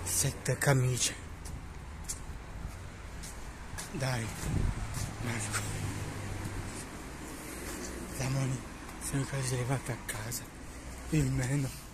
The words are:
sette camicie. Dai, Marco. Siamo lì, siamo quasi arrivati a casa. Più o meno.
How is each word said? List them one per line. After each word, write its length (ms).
sette 540
camicie. 560
Dai, 340
Marco. 380
Siamo 280
lì, 160
siamo 220
quasi 300
arrivati 360
a 140
casa. 400
Più 120
o 100
meno. 380